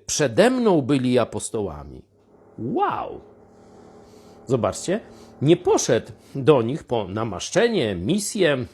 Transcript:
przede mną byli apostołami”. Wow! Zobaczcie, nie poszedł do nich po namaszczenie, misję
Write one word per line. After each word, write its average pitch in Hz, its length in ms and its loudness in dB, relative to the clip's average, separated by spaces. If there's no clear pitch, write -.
przede 156 440 2
mną 220 320 2
byli 127 360 2
apostołami”. 87 840 -6
Wow! 233 640 -4
Zobaczcie, 120 540 -2
nie 160 140 6
poszedł - 560 0
do 135 280 4
nich 127 220 -4
po 107 240 -4
namaszczenie, 113 840 -2
misję 147 800 -2